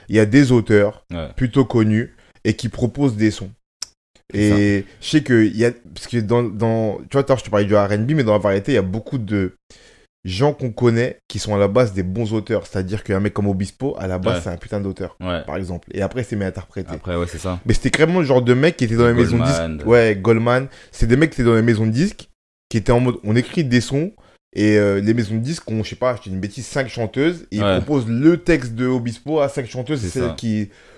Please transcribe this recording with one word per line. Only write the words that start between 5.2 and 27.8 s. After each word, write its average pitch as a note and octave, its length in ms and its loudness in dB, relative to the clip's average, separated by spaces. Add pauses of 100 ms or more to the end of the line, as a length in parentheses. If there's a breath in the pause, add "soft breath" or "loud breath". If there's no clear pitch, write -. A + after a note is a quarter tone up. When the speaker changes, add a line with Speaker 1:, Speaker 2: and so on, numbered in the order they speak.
Speaker 1:
que, A2+ 200 4
il G2+ 140 0
y A#2 80 2
a, A#2+ 60 2 (240)
parce - 100 -16
que A#2+ 120 -4
dans, A#2 260 0
dans, A2+ 540 -2 (120)
tu - 40 -16
vois, C#3 100 2
tout C#3 80 0
à - 20 6
l'heure, B2+ 60 0
je - 60 -12
te - 40 -12
parlais G#2 160 2
du G2+ 100 2
R G2+ 160 4
and G#2 120 0
B, C3 80 -2
mais D#3 120 2
dans G#2+ 100 4
la G#2+ 40 4
variété, G2+ 360 0
il - 20 4
y - 20 6
a F#2+ 60 2
beaucoup A2 340 -6
de G2+ 380 -2 (680 soft breath)
gens G#2+ 300 0
qu'on B2+ 180 -6
connaît A#2+ 460 2 (100)
qui - 120 -8
sont G#2 160 -2
à - 20 2
la G2+ 100 4
base G#2+ 260 2
des F#2 100 -2
bons G#2 300 -4
auteurs. G#2+ 340 -2
C'est-à-dire F#2+ 360 -6
qu'un G2 160 -2
mec G2+ 140 -2
comme G2+ 140 -2
Obispo, G2+ 500 -4
à F#2+ 80 -10
la F#2 140 -4
base, F#2 160 0
Speaker 2:
Ouais. E2+ 80 -4
Speaker 1:
c'est F2+ 80 -8
un E2+ 60 -8
putain G#2 220 -8
d'auteur, F#2+ 400 -8
Speaker 2:
Ouais. F2+ 260 -6
Speaker 1:
par D2+ 120 -8
exemple. F2+ 340 -10
Et G2 120 -4
après, A#2+ 180 -4
il - 40 -4
s'est A#2 100 -8
mis G2+ 80 -2
à F#2+ 40 -4
interpréter. F#2 460 -10
Speaker 2:
Après, F2+ 220 -8
ouais, E2+ 100 -2
c'est E2+ 140 -10
ça. F2+ 260 -6
Speaker 1:
Mais A2+ 80 2
c'était B2 160 2
clairement D#3+ 300 2
le D#3+ 80 0
genre B2+ 160 2
de A#2+ 100 4
mec D#3 240 2
qui C3 60 -2
était A2+ 140 -2
dans A#2+ 100 4
les A#2 80 2
maisons A#2 240 2
de A#2+ 60 0
disques. E2 120 0
Speaker 2:
Goldman. D#2+ 300 -6
Speaker 1:
Ouais, A2+ 340 4
Goldman. A#2 460 0 (240 loud breath)
C'est - 160 0
des A#2 100 4
mecs D#3 140 2
qui - 100 -6
étaient A#2+ 80 4
dans A#2 60 6
les A2 80 4
maisons A2 240 2
de A2 40 0
disques, E3+ 380 -4 (400)
qui A#2 80 -2
étaient A#2 140 0
en A#2+ 80 6
mode, B2 240 0
on G#2+ 120 0
écrit C#3 280 0
des B2 180 2
sons, D3 300 -4 (440 soft breath)
et, G#2+ 220 2
euh, G2+ 220 2
les G#2+ 160 0
maisons A2 200 -4
de A2+ 60 -2
disques D3 300 -8
ont, A2 120 -4
je - 80 -10
sais G2+ 40 -12
pas, B2 200 -2
je - 80 -14
te G2+ 60 -14
dis F#2 60 -8
une F#2+ 60 -6
bêtise, G2+ 240 -10
cinq C3+ 240 -6
chanteuses, C#3+ 640 -4
et G2+ 100 -2
Speaker 2:
Ouais. G2 160 2
Speaker 1:
ils - 60 0